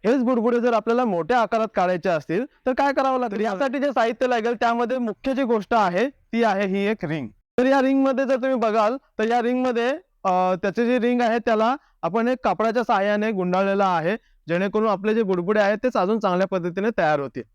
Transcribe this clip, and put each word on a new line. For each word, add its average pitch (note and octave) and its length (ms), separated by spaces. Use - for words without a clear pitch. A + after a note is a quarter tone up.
हेच C4 140
बुडबुडे A#3+ 400
जर A#3+ 120
आपल्याला A#3 320
मोठ्या F#3+ 360
आकारात A3 340
काढायचे F#3 340
असतील, E3+ 360
तर B3+ 60
काय C#4 200
करावं C4 280
लागेल? G#3+ 200
यासाठी A#3 380
जे C#4 120
साहित्य A#3+ 360
लागेल, A#3+ 280
त्यामध्ये A#3 440
मुख्य A#3+ 360
जी C4 80
गोष्ट A3+ 320
आहे, G3+ 340
ती - 360
आहे G3+ 220
ही G3 200
एक G#3+ 180
रिंग. D3 240
तर B3+ 80
या C4+ 160
रिंगमध्ये C4+ 420
जर C4 120
तुम्ही C4 180
बघाल, A3+ 420
तर A3 100
या A#3+ 140
रिंगमध्ये, B3 460
अ, F#3 300
त्याची G3 320
जी B3 120
रिंग A#3+ 220
आहे, A#3 180
त्याला A3+ 380
आपण A3+ 260
एक B3+ 160
कापडाच्या A3 380
साहाय्याने G#3 480
गुंडाळलेलं G3 540
आहे, F3 320
जेणेकरून G3 400
आपले G3+ 260
जे A3+ 80
बुडबुडे F#3 380
आहेत, G#3 220
तेच B3 140
अजून G3+ 220
चांगल्या F#3+ 280
पद्धतीने F#3 420
तयार D3+ 220
होतील. C3 220